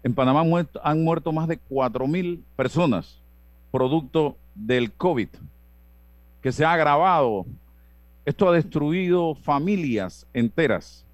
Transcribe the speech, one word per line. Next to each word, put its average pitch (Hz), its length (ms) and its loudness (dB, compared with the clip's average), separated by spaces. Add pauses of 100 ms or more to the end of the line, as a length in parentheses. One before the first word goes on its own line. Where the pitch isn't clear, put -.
En 123 100 -2
Panamá 135 300 2
muerto, 165 400 0
han 156 220 0
muerto 165 260 -2
más 160 160 -2
de 160 120 -4
cuatro 131 500 -2
mil 175 340 -4 (140)
personas 127 640 -2 (500)
producto 139 640 0 (200)
del 117 340 0
covid, 143 380 -2 (1120)
que 135 80 -2
se 147 140 0
ha 165 80 4
agravado. 147 760 2 (800)
Esto 180 240 0
ha 175 40 4
destruido 170 840 0
familias 143 960 -2
enteras. 117 800 -2